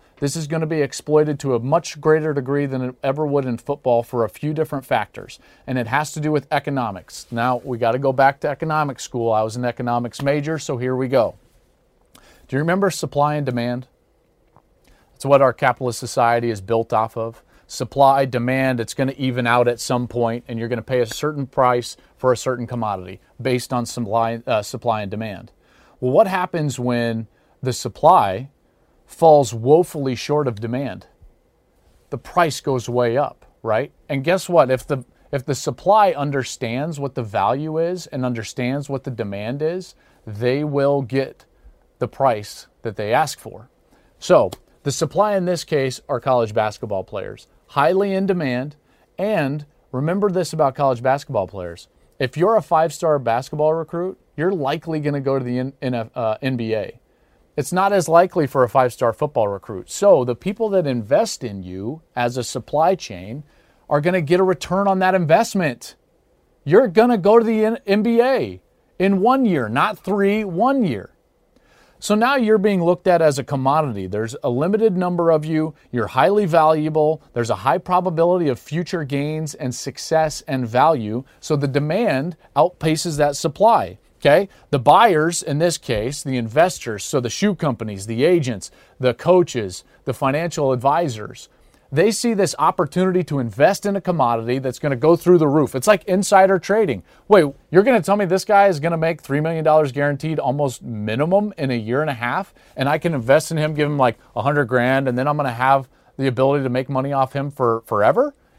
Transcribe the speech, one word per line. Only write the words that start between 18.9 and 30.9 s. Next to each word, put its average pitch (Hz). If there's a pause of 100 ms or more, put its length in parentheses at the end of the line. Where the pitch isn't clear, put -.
gonna 135
even 127
out 120
at 120
some 123
point, 120
and 117
you're 113
gonna 117
pay 127
a 120
certain 143
price 123 (220)
for 127
a 120
certain 123
commodity 101 (220)
based 123
on 120
supply, 117
uh, 110
supply 110
and 98
demand. 104 (480)
Well, 127
what 170
happens 175
when 117 (360)
the 127
supply 123 (560)
falls 147
woefully 135
short 147
of 107
demand? 117 (1040)